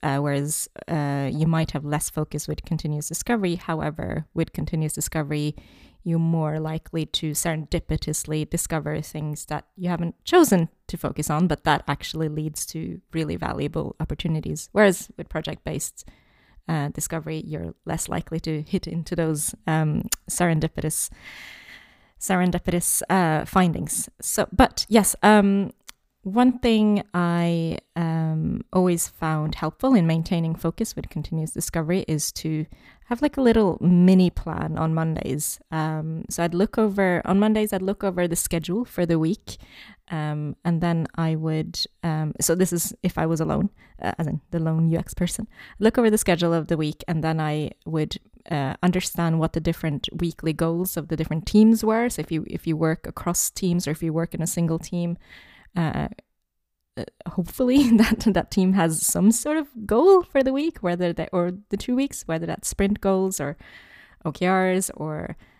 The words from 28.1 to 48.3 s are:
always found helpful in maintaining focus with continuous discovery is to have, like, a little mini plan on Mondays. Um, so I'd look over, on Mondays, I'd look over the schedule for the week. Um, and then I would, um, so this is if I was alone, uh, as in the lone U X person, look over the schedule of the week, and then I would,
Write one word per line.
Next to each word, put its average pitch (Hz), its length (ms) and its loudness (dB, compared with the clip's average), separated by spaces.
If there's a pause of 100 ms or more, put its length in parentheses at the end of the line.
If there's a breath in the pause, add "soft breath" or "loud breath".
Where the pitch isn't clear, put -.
always 180 360 2
found 160 480 -2
helpful 262 380 0
in 175 120 6
maintaining 165 480 0
focus - 400 -4
with - 140 -10
continuous 156 440 -6
discovery 170 540 -2
is 151 260 -2
to 156 340 -4 (380 soft breath)
have, 240 180 -4
like, 294 140 0
a 269 40 -2
little 226 400 4
mini 180 500 8
plan 156 460 -6
on 160 160 0
Mondays. 160 680 -4 (100)
Um, 160 580 -4
so - 140 -4
I'd 170 120 0
look 190 220 0
over, 196 480 2
on 190 140 2
Mondays, 214 340 2
I'd 190 80 -2
look 196 220 -4
over 180 240 0
the 170 80 -2
schedule 175 500 -2
for 175 220 -2
the 165 140 2
week. - 380 -2 (520 loud breath)
Um, 151 540 -6
and 170 160 2
then 165 340 0
I 160 220 0
would, 160 420 -4 (240)
um, 156 380 -2
so 165 160 2
this 185 160 2
is 170 200 -2 (120)
if 175 120 0
I 160 100 0
was 160 140 0
alone, 160 300 0 (320 soft breath)
uh, 92 160 -4
as 156 80 -2
in - 140 -4 (100)
the 170 80 -2
lone 160 300 2
U 165 100 2
X - 160 -8
person, - 320 -4 (320 loud breath)
look 214 200 4
over 233 120 6
the 214 80 4
schedule 170 340 2
of 156 140 0
the 170 100 0
week, 151 300 -4
and 160 160 -2
then 160 160 0
I 151 320 -2 (140)
would, 160 340 -2 (320)